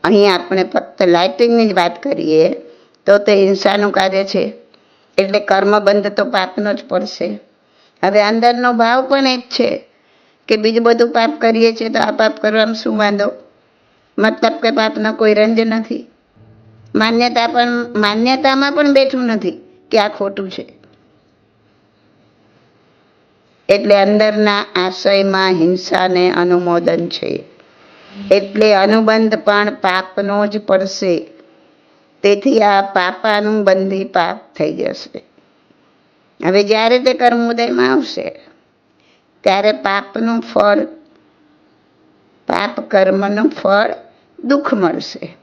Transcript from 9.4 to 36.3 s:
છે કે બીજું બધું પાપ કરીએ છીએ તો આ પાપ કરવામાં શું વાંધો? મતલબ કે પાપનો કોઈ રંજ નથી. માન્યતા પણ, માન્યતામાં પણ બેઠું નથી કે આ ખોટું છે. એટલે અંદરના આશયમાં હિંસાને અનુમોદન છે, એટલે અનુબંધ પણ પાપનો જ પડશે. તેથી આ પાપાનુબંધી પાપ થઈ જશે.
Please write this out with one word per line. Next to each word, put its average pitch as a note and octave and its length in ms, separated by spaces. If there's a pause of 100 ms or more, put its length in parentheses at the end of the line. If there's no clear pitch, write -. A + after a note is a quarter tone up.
છે - 200 (800)
કે A3 100
બીજું A3+ 260
બધું A#3 280
પાપ A#3 280
કરીએ A3+ 340
છીએ A3+ 160
તો A3+ 100
આ G#3+ 160
પાપ A3 240
કરવામાં A3 420
શું A3+ 160
વાંધો? G#3 300 (920)
મતલબ A3 440
કે A3+ 100
પાપનો A3 420
કોઈ G#3+ 220
રંજ A3 300
નથી. A3 380 (880)
માન્યતા A#3 540
પણ, A#3+ 260 (240)
માન્યતામાં C4+ 760
પણ C#4+ 200
બેઠું C4+ 340
નથી G3 300 (340)
કે A3 80
આ G#3 100
ખોટું G3 400
છે. - 160 (3000)
એટલે G#3 280
અંદરના G#3 680 (120)
આશયમાં F#3+ 800
હિંસાને F3+ 760
અનુમોદન F3 760
છે, - 220 (1000)
એટલે G3+ 440
અનુબંધ A3 640
પણ G#3 420
પાપનો G3 560 (100)
જ G#3 180
પડશે. F#3+ 480 (1080)
તેથી G#3 400
આ G3 180 (100)
પાપાનુબંધી F#3+ 1120
પાપ F#3 320 (160)
થઈ D3+ 200
જશે. - 460 (1200)